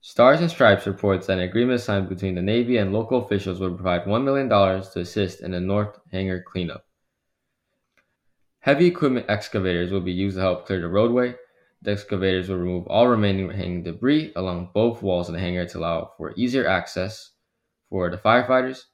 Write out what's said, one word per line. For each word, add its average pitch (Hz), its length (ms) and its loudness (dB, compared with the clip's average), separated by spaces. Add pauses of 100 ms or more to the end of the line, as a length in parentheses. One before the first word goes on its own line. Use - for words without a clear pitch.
Stars 135 380 4
and 170 120 0
Stripes 104 340 4
reports 95 400 -2
that 95 140 0
an 90 60 -2
agreement 117 360 0
signed 98 280 -2
between 92 260 -4
the 90 80 -4
Navy 117 340 2
and 98 160 0
local 113 320 0
officials 92 340 -2
will 92 140 -2
provide 90 320 -2
one 110 180 0
million 139 240 0
dollars 95 420 2
to - 100 -8
assist 87 420 -4
in 87 80 -8
the 90 100 -4
North 101 380 -2 (140)
Hangar 92 360 -4
cleanup. - 380 -6 (1700)
Heavy 143 260 4
equipment 139 440 2
excavators 92 600 0
will 98 80 0
be 90 120 -4
used 95 240 -2
to 92 60 -4
help 90 260 0
clear 95 120 -2
the 85 80 -4
roadway. 120 460 2 (480)
The 104 120 -2
excavators 95 560 -2
will 92 80 -2
remove 90 280 -2
all 117 220 4
remaining 101 420 2
hanging 90 320 -6
debris 135 540 -2
along 90 400 -6
both 113 260 2
walls 87 260 0
of 82 60 -8
the 85 80 -4
hangar 90 240 -2
to 87 140 -12
allow 82 380 -4
for - 180 -10
easier 123 320 0
access 92 640 -4 (580)
for 90 220 -2
the 90 60 -8
firefighters. 127 680 2 (100)